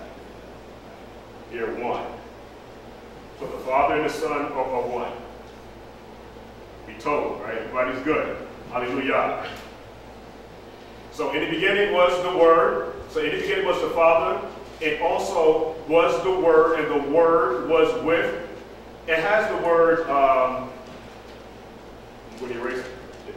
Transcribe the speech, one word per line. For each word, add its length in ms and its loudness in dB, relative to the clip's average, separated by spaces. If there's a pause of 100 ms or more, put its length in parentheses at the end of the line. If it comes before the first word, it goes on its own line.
(1500)
They're 240 -6
one. 320 -6 (1300)
So 80 -10
the 120 -10
Father 380 2
and 80 0
the 80 -2
Son 400 -4
are, 120 -2
are 240 -4
one. 240 -4 (1700)
Be 140 -16
told, 420 -4
right? 160 -6
Everybody's 440 -4
good. 340 -2 (340)
Hallelujah. 800 -2 (1600)
So 200 -4
in 80 0
the 100 -2
beginning 420 2
was 300 4
the 160 -2
Word. 560 6 (160)
So 100 -4
in 120 -2
the 80 -2
beginning 260 -2
was 140 0
the 100 -2
Father. 560 4 (360)
And 200 -2
also 760 2 (120)
was 360 4
the 160 2
Word, 400 6
and 100 0
the 200 -2
Word 580 4
was 340 4
with. 460 0 (580)
It 120 2
has 320 2
the 160 -2
word, 420 4
um, 600 2 (1700)
when 140 -8
you 80 -8
erase 180 -4
it, 580 -14